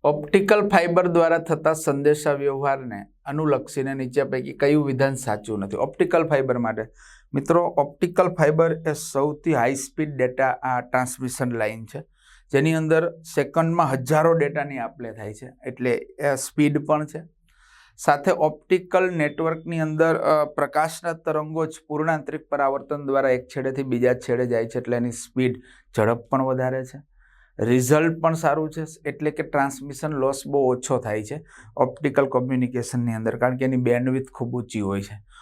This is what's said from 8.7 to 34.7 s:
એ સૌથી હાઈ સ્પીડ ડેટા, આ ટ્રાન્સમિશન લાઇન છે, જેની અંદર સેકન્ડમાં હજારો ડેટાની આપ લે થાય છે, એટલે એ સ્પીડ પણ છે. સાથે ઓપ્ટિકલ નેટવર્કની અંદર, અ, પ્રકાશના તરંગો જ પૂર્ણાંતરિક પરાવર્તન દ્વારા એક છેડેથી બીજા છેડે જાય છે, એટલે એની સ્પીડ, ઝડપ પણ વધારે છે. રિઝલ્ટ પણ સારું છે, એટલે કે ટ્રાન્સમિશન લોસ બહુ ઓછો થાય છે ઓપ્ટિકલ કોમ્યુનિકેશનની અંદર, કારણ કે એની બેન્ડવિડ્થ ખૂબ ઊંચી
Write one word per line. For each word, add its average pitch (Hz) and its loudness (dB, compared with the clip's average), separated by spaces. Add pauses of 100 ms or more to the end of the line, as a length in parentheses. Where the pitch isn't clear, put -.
એ 160 -4
સૌથી 147 -2
હાઈ 131 2
સ્પીડ 147 -6
ડેટા, 127 0
આ 127 -2
ટ્રાન્સમિશન 127 -4
લાઇન 113 -4
છે, 143 -14 (520)
જેની 151 4
અંદર 160 2 (140)
સેકન્ડમાં 160 2
હજારો 151 2
ડેટાની 143 -2
આપ 117 -10
લે 113 -10
થાય 107 -12
છે, 123 -18 (140)
એટલે 127 -2
એ 143 -2
સ્પીડ 147 0
પણ 151 0
છે. 160 -14 (720)
સાથે 143 2
ઓપ્ટિકલ 180 2
નેટવર્કની 160 -2
અંદર, 160 2
અ, 151 2
પ્રકાશના 151 -2
તરંગો 156 -4
જ 156 -12 (140)
પૂર્ણાંતરિક 151 -4
પરાવર્તન 139 -2
દ્વારા 135 2
એક 127 0
છેડેથી 135 -4
બીજા 123 2
છેડે 123 -2
જાય 113 -2
છે, 113 -8
એટલે 120 -2
એની 120 -2
સ્પીડ, 127 -2 (360)
ઝડપ 113 2
પણ 135 0
વધારે 131 -2
છે. 143 -18 (580)
રિઝલ્ટ 135 4
પણ 165 4
સારું 156 0
છે, 151 -10
એટલે 147 -4
કે 151 -6
ટ્રાન્સમિશન 139 -4
લોસ 135 -2
બહુ 139 2
ઓછો 127 -2
થાય 107 -4
છે 147 -10 (320)
ઓપ્ટિકલ 139 2
કોમ્યુનિકેશનની 127 -2
અંદર, 110 -2
કારણ 127 0
કે 131 -2
એની 131 0
બેન્ડવિડ્થ 127 0
ખૂબ 120 -8
ઊંચી 117 -6